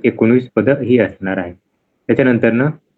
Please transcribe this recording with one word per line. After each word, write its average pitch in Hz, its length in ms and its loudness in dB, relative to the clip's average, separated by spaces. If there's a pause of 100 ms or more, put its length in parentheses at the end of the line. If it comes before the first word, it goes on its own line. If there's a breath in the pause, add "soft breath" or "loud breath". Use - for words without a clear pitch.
एकोणवीस 123 520 2
पद 110 140 0
ही 123 300 0
असणार 95 380 -4
आहे. 90 160 -8 (540)
त्याच्यानंतर 120 440 2
ना 127 180 0 (280)